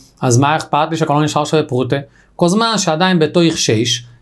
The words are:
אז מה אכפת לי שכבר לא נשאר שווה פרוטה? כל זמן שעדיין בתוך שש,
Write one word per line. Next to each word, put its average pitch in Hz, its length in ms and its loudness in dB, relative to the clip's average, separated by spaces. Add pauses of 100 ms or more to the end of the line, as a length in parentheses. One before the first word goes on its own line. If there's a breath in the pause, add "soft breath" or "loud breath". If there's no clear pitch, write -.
(200 loud breath)
אז 123 180 2
מה 143 180 2
אכפת 151 340 -2
לי 165 60 -4
שכבר 151 180 -2
לא 151 100 2
נשאר 147 200 -2
שווה 156 180 0
פרוטה? 131 340 -2 (400 soft breath)
כל 175 120 2
זמן 220 300 0
שעדיין 175 400 0
בתוך 156 380 2
שש, 120 480 0 (160 soft breath)